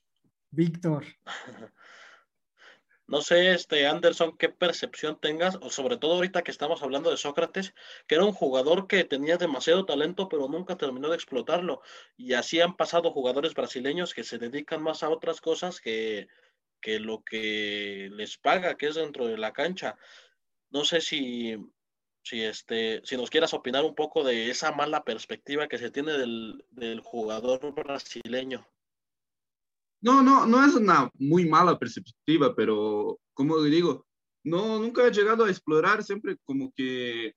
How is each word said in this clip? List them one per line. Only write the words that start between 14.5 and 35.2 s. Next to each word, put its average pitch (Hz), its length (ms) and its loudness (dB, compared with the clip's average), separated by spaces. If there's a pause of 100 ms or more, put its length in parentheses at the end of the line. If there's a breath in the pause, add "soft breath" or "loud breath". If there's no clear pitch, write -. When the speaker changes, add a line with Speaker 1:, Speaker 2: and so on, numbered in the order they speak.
Speaker 2:
más 156 220 -4
a 151 40 -2
otras 160 320 -4
cosas 170 400 -4
que, 110 460 -4 (540)
que 110 180 -4
lo 110 240 -8
que 104 880 -6
les 104 280 -12
paga, 170 380 0
que 147 120 -4
es 156 80 -6
dentro 139 320 -4
de 110 100 -4
la 107 140 -6
cancha. 151 440 -4 (760 soft breath)
No 143 140 -4
sé 165 160 0
si, 120 540 -4 (680)
si, 113 180 -8
este, 110 640 -4
si 131 120 -6
nos 120 140 -6
quieras 160 240 2
opinar 139 300 0
un 151 100 -2
poco 151 300 0
de 117 260 0
esa 151 220 -2
mala 147 320 -2
perspectiva 135 640 -6
que 120 100 -6
se 117 140 -8
tiene 147 220 -4
del, 113 580 -6
del 113 300 -8
jugador 120 720 -4
brasileño. 131 960 -8 (1400)
Speaker 3:
No, 262 200 6
no, 254 240 8
no 254 180 8
es 285 100 8
una 170 400 4
muy 160 340 4
mala 160 300 6
perspectiva, - 760 0
pero 104 640 0 (140)
como 151 240 0
le 151 140 2
digo, 160 360 2 (380)
no, 214 340 -2
nunca 233 260 2
he 240 60 6
llegado 214 340 4